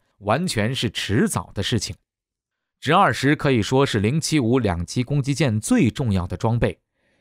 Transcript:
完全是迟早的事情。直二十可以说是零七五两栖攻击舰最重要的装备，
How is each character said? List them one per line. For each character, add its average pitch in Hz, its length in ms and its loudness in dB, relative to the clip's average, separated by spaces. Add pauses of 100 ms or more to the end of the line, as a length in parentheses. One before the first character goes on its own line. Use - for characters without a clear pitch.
(180)
完 117 280 -2
全 113 260 0
是 123 160 -2
迟 113 400 0
早 98 240 -6
的 101 120 -4
事 110 160 -2
情。 - 160 -8 (840)
直 143 160 0
二 180 180 4
十 135 220 2
可 147 160 0
以 123 100 4
说 131 240 2
是 123 140 0
零 110 220 0
七 156 180 0
五 123 220 2
两 85 260 -2
栖 - 160 -4
攻 143 180 -2
击 135 140 -2
舰 120 240 0
最 180 320 2
重 120 220 -2
要 90 160 -2
的 - 80 -8
装 117 200 -2
备， 110 220 -2 (420)